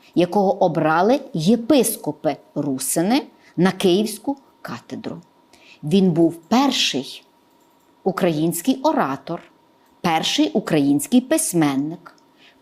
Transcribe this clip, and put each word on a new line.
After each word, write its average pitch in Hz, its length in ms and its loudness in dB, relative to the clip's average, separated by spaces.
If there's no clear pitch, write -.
якого 190 500 2
обрали 170 560 2
єпископи 214 1000 0
Русини 165 680 -2
на 185 160 2
Київську 202 640 -2
кафедру. - 580 -12
Він 185 280 2
був 165 240 2
перший - 880 -2
український 175 800 -2
оратор, 170 600 -2
перший 170 500 0
український 147 720 2
письменник, 160 920 -2